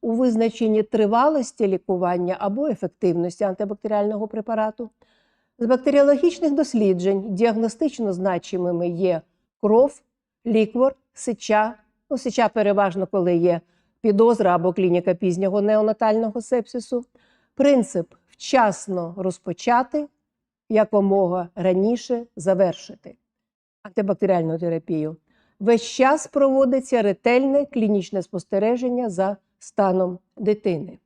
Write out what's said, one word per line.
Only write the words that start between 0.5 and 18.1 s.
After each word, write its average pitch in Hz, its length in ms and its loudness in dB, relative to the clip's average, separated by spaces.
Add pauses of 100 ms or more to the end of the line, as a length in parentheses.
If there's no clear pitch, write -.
тривалості 226 840 0
лікування 180 720 -2
або 214 280 -2
ефективності 180 760 -2
антибактеріального 208 840 -4
препарату. 220 640 -6 (720)
З 240 60 -2
бактеріологічних 285 880 2
досліджень 196 840 0
діагностично 226 760 -2
значимими 180 760 -4
є 175 320 -2 (400)
кров, 226 400 2 (440)
ліквор, 233 500 0 (180)
сеча. 220 600 -2 (360)
Ну, 269 80 -2
сеча 240 320 -2
переважно, 196 580 0
коли 180 280 0
є 170 260 2 (400)
підозра 214 540 4
або 175 180 0
клініка 180 400 0
пізнього 190 480 -2
неонатального 214 800 0
сепсису. 240 640 -6 (540)
Принцип 262 540 2 (140)